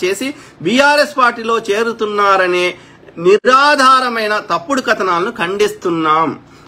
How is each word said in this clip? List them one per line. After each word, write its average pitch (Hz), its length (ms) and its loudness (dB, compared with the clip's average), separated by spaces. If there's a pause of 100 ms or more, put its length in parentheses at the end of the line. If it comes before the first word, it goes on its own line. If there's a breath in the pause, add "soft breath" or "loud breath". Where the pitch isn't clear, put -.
చేసి 196 320 -4 (260 loud breath)
బీఆర్ఎస్ 277 560 2
పార్టీలో 233 420 0
చేరుతున్నారనే 196 1200 0 (400 loud breath)
నిరాధారమైన 247 1200 2
తప్పుడు 208 440 -4
కథనాలను 202 500 -2
ఖండిస్తున్నాం. 170 1080 -2 (280 loud breath)